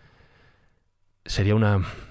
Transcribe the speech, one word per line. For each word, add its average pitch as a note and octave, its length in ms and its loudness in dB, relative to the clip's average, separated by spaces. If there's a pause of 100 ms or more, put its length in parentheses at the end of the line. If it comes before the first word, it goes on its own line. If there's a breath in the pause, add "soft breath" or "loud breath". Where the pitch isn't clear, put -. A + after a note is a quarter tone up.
(1300 soft breath)
Sería G2+ 280 0
una, G#2 320 2 (260 loud breath)